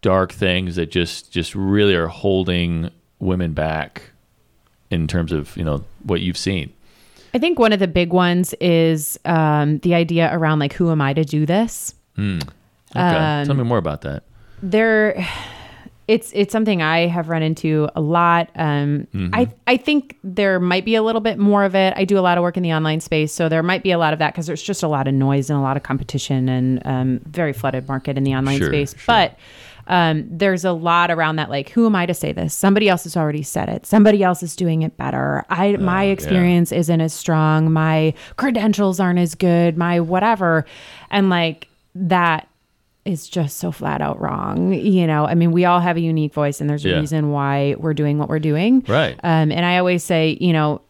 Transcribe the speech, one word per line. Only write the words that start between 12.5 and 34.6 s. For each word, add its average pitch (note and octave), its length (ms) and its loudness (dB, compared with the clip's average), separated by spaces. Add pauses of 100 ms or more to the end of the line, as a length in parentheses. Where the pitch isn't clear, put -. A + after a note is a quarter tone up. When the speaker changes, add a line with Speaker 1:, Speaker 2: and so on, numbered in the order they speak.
Speaker 1:
Okay. D#3+ 480 0
Tell C#3+ 80 -2
Speaker 2:
Um, C#3 60 0
Speaker 1:
me B2+ 60 0
more A#2 140 0
about D#2 240 -4
that. C#2+ 220 -8 (400)
Speaker 2:
there, G#3+ 640 2 (800)
it's, A3 260 0
it's G3+ 200 0
something G#3+ 280 0
I E3 260 2
have E3+ 200 -2
run E3 160 0
into D#3 520 0
a E3 60 -2
lot. E3+ 540 2
Um, D3 580 -2
Speaker 1:
Mm-hmm. F#2 220 -4
Speaker 2:
I, A#3+ 140 2 (180)
I B3+ 100 4
think D4 460 -2
there F#3+ 360 0
might F3+ 260 0
be A3 100 0
a A3 80 2
little A3+ 180 0
bit A3 160 -2
more G3+ 280 4
of F#3+ 100 -2
it. F#3+ 220 2
I F#3+ 80 0
do G3 120 2
a F#3+ 40 2
lot F3+ 160 2
of F3 60 2
work F3 120 -2
in F3+ 80 -2
the E3+ 100 0
online D#3 280 0
space, D#3 320 -2
so E3 160 0
there D#3+ 120 0
might F3 220 -2
be F#3+ 80 0
a F3 60 2
lot D#3 160 2
of D#3 60 -6
that D3+ 140 0
'cause D#3+ 140 -6
there's D#3 160 -8
just - 200 -6
a E3+ 40 0
lot C#3 200 0
of C#3 60 0
noise C#3 360 0
and C#3+ 100 0
a - 20 0
lot C3+ 140 -2
of C#3+ 80 -6
competition C3 640 -4
and, B2+ 380 0
um, B2+ 400 -2
very D#3 280 -4
flooded C3 360 -6
market C3+ 280 -4
in C3+ 60 0
the C#3 100 0
online C3+ 260 0
Speaker 1:
Sure, C#3+ 100 0
Speaker 2:
space. C#3+ 240 -2
Speaker 1:
sure. - 120 -20
Speaker 2:
But, A3 320 2 (500)
um, E3 420 2
there's F3+ 360 0
a F#3 60 2
lot E3+ 400 2
around D#3+ 260 0
that, D3+ 120 -4
like, C#3 200 -4
"Who A#3 160 2
am G#3+ 100 2
I F3 100 2
to F3 80 -2
say - 180 -4
this? D#3+ 220 -4
Somebody G3+ 360 4
else F3+ 140 2
has E3 120 -10
already D3+ 280 -2
said - 260 -6
it. - 160 -8
Somebody G#3 380 6
else F3+ 200 0
is E3 120 -10
doing D#3+ 260 0